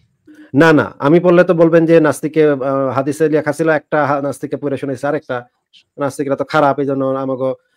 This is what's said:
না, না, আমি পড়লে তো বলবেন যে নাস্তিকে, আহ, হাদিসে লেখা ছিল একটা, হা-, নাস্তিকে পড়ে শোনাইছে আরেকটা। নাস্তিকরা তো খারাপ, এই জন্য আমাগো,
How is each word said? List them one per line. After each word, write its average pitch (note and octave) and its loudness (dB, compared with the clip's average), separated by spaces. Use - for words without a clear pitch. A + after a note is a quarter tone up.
না, D#3+ 6
না, A#2 2
আমি D#3 4
পড়লে F3 4
তো F3+ 2
বলবেন E3 4
যে E3 6
নাস্তিকে, D3+ 0
আহ, C3+ -2
হাদিসে C#3+ -2
লেখা D3 0
ছিল D#3+ -2
একটা, D3+ -2
হা-, C#3 -2
নাস্তিকে C#3 -8
পড়ে C3+ -6
শোনাইছে C#3 -8
আরেকটা। C3+ -8
নাস্তিকরা C3+ -4
তো C#3 -6
খারাপ, C#3+ 0
এই C#3+ -4
জন্য C3+ -4
আমাগো, C3 -4